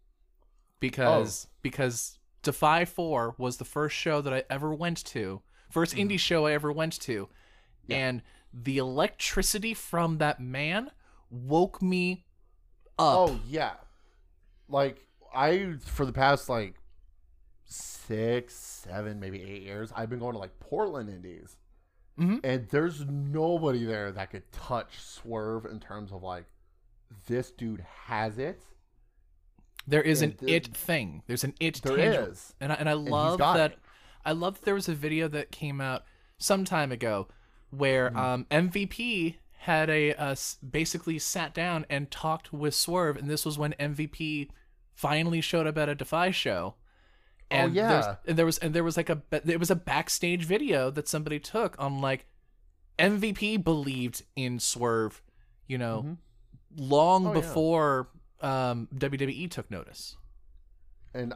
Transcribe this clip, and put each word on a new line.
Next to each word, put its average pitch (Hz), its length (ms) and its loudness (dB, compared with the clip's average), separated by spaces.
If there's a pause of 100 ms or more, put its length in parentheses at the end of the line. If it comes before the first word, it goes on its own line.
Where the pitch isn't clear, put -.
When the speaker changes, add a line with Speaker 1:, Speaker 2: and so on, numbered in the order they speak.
(800)
Speaker 1:
because, 127 680 2
Speaker 2:
Oh. - 40 -20 (100)
Speaker 1:
because 127 560 -2 (240)
Defy 156 420 4
four 135 540 -2
was 123 200 -2
the 127 60 -10
first 151 300 -2
show 151 280 0
that 135 120 -2
I 131 160 0
ever 147 240 -2
went 170 300 -4
to, 98 380 -6 (280)
first 170 240 2
Speaker 2:
Mm-hmm. 202 140 0
Speaker 1:
indie 202 100 0
show 160 280 2
I 151 60 4
ever 147 200 0
went 160 300 -2
to, 107 260 -4 (580)
Speaker 2:
Yeah. 135 100 -2
Speaker 1:
and 127 260 -2 (300)
the 131 260 -2
electricity 190 960 0
from 170 460 0
that 147 220 2
man 151 500 -4 (400)
woke 139 500 2
me 180 460 0 (720)
up. 160 180 6 (140)
Speaker 2:
Oh 117 160 -2
yeah, 131 280 -2 (920)
like, 139 380 0 (260)
I, 165 420 2 (100)
for - 200 -2
the 127 80 0
past, 135 360 4
like, 110 260 -2 (880)
six, 117 920 -4
seven, 104 640 -10
maybe 95 220 -10
eight 98 200 -12
years, 104 320 -10
I've 113 160 -6
been 123 80 -6
going 120 140 -6
to, 113 60 -8
like, 95 220 -12
Portland 151 480 -4
indies. 90 480 -16 (640)
Speaker 1:
Mm-hmm. 185 260 2
Speaker 2:
And 127 260 -2
there's 147 340 0
nobody 143 800 0
there 107 280 -4
that 95 180 -8
could 98 220 -14
touch - 480 -6
Swerve 110 640 -6
in 110 140 -12
terms 101 320 -12
of, 95 100 -12
like, 90 220 -8 (840)
this 123 240 -2
dude 107 340 -8 (220)
has 110 320 -4
it. 156 240 -6 (1200)
Speaker 1:
There 147 160 4
is 151 200 4
Speaker 2:
And 127 100 2
Speaker 1:
an 95 140 -14
Speaker 2:
there 160 100 4
Speaker 1:
it 165 120 0
thing. 117 580 -2
There's 123 180 -2
an - 160 -4
it 160 220 -2
Speaker 2:
There 135 140 2
Speaker 1:
tangible. 160 320 4
Speaker 2:
is. - 320 -18
Speaker 1:
And 143 120 -2
I, - 40 -2
and 151 120 0
I 151 40 4
Speaker 2:
And 151 100 -2
he's 135 80 -4
Speaker 1:
love 156 280 2
Speaker 2:
got 165 180 6
Speaker 1:
that. 156 160 4
Speaker 2:
it. - 60 -20 (460)
Speaker 1:
I 156 80 0
love 175 240 -2
that - 80 -12
there 202 100 2
was 196 140 -2
a 165 60 0
video 156 340 0
that 147 240 -6
came 139 280 -6
out 131 240 -4 (340)
some 196 260 2
time 156 260 0
ago 113 380 -2 (420)
where, 135 380 2
Speaker 2:
Mm-hmm. 120 100 -4
Speaker 1:
um, 127 320 0
M 170 200 4
V 202 160 -2
P 196 520 -2 (200)
had 156 320 2
a, 151 240 4
uh, 143 160 -4
s-, - 260 -6
basically 156 640 -4
sat - 360 -4
down 165 360 -2
and 143 200 -2
talked - 420 -4
with 147 220 0
Swerve, 170 420 2
and 139 140 -6
this 151 140 -2
was 147 140 -2
when 151 160 -2
M 147 200 -2
V 151 140 -2
P 151 420 -4 (440)
finally 160 460 2
showed 160 260 2
up 156 120 -2
at 151 100 2
a 147 60 0
Defy 160 360 2
show. 98 440 0 (720)
Speaker 2:
Oh, 143 80 0
Speaker 1:
And 135 200 4
Speaker 2:
yeah. 214 120 4
Speaker 1:
there's, 147 180 4 (200)
and 170 120 0
there 165 80 6
was, 165 120 2
and 160 160 -2
there 170 100 4
was, 165 120 0
like, 165 120 0
a, 151 220 0
it 165 300 0
was 175 100 2
a 185 60 4
backstage 165 680 0
video 165 460 2
that 143 160 -4
somebody 151 320 -2
took 220 400 -2
on, 139 220 -2
like, 135 260 0 (720)
M 202 200 6
V 208 140 0
P 214 240 0
believed 139 680 0 (100)
in 123 240 -2
Swerve, 117 640 0 (460)
you 131 100 -4
know, 117 240 -2
Speaker 2:
Mm-hmm. - 880 -12
Speaker 1:
long 175 380 8
Speaker 2:
Oh, 170 60 2
yeah. 160 60 4
Speaker 1:
before, 151 680 2 (320)
um, 127 560 -2
W 139 220 -2
W 139 260 -4
E - 40 -6
took 131 220 -10
notice. - 460 -12 (1000)
Speaker 2:
And 120 220 -6